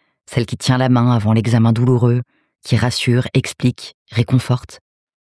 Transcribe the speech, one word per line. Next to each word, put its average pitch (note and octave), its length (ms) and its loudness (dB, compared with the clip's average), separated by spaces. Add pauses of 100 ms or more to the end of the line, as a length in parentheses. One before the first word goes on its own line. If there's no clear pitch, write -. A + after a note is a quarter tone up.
(260)
celle A#2+ 200 -4
qui - 120 -10
tient B2+ 200 0
la C3 120 0
main B2 220 4
avant A2 220 0
l'examen A2+ 400 2
douloureux, A#2+ 480 2 (420)
qui - 140 -2
rassure, B2 560 0
explique, - 640 -4 (160)
réconforte. - 680 -2 (600)